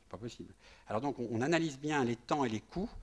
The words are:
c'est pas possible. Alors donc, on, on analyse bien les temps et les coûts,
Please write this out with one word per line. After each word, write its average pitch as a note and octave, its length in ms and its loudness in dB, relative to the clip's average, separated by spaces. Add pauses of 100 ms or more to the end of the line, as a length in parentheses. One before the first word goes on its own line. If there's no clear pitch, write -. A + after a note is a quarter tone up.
c'est - 100 -20
pas - 60 -12
possible. - 380 -12 (320)
Alors G#2+ 160 0
donc, C#3 160 0
on, A#2+ 120 -2
on A#2 120 2
analyse D#3+ 360 2
bien D3 260 2
les A#2 120 2
temps - 280 2
et - 40 2
les G#3+ 120 0
coûts, F#3+ 300 -4 (120)